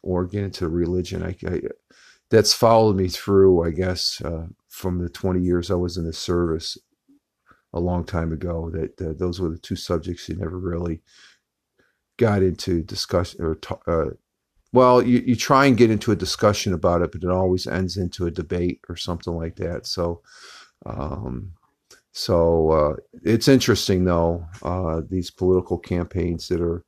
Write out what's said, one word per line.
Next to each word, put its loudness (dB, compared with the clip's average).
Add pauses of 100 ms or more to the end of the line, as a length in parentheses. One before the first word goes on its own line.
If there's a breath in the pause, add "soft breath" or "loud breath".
or -2
get -6
into -6
religion. -2
I, -6 (120)
I, -4 (680 soft breath)
that's 6
followed 6
me 2
through, 4
I 0
guess, -4
uh, -6 (200)
from -4
the -4
twenty -2
years 0
I 2
was -2
in -4
the -6
service -2 (960 soft breath)
a -4
long -2
time -4
ago, -6
that, -8
uh, -6
those -4
were -2
the -8
two -10
subjects -6
you -6
never -8
really -6 (1160 soft breath)
got 2
into 0
discussion -4
or -2
ta-, -12
uh, -2 (640)
well, 8
you, 4
you 0
try 4
and 6
get 8
into 0
a 4
discussion 0
about 2
it, -2
but -12
it -2
always 0
ends -4
into -4
a -2
debate -4 (100)
or -8
something -6
like -8
that. -8
So, -4 (640 loud breath)
um, -8 (600 soft breath)
so, 2
uh, 2 (280)
it's 2
interesting 4
though, 2 (180)
uh, -2
these -4
political 0
campaigns -4
that -2
are -4